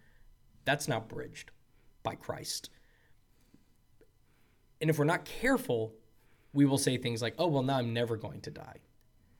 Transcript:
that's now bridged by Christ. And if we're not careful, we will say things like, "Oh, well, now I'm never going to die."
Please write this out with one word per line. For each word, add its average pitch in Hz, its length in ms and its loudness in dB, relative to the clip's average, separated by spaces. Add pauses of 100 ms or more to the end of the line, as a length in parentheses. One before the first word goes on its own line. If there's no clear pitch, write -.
(640)
that's 143 240 0
now 120 100 0
bridged - 520 -10 (520)
by - 120 -4
Christ. - 560 -8 (2000)
And 160 100 2
if 151 80 2
we're 147 60 4
not 175 200 2
careful, 123 720 0 (580)
we 143 120 6
will 135 140 6
say 131 180 2
things 117 260 -2
like, 113 160 -2
"Oh, 170 80 2
well, 143 160 4
now 135 160 2
I'm 117 140 0
never 117 240 0
going 104 260 -10
to 151 80 -10
die." - 280 -14 (600)